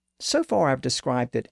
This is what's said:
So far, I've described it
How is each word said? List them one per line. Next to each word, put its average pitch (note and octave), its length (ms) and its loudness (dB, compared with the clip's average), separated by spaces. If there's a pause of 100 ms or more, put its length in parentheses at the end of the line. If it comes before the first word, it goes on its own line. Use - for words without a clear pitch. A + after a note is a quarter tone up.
(200)
So D#4 240 0
far, F3+ 240 2
I've C3+ 120 0
described B2 540 -2
it A#2 180 -4